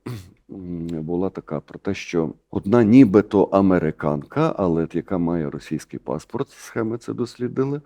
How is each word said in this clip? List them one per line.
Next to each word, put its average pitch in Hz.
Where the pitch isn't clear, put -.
<clears throat> -
м, 87
була 85
така -
про -
те, 98
що 82
одна 104
нібито 104
американка, 90
але 82
яка 87
має 82
російський 76
паспорт, -
схеми 117
це 113
дослідили, 123